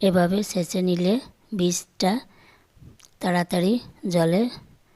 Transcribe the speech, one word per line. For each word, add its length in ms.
এভাবে 420
ছেঁচে 380
নিলে 320
বীজটা 560
তাড়াতাড়ি 540
জলে 280